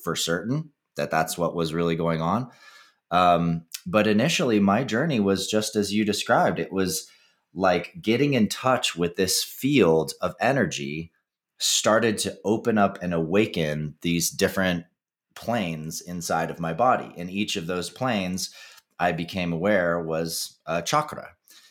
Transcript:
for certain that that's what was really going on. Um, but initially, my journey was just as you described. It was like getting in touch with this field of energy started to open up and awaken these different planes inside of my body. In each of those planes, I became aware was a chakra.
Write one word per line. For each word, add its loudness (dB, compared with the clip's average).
for -4
certain -4
that -4
that's -2
what -2
was -2
really 0
going -2
on. -2
Um, 4
but 4
initially, 2
my 4
journey 0
was 2
just 0
as 0
you 2
described. 2
It -4
was -2
like 0
getting 2
in 4
touch 0
with -2
this 0
field 2
of -4
energy -2
started 2
to -6
open 2
up 4
and -4
awaken 0
these 0
different 0
planes -6
inside -4
of -10
my -4
body. 0
In -10
each -4
of -6
those -4
planes, -4
I 0
became -4
aware 2
was -6
a -4
chakra. -2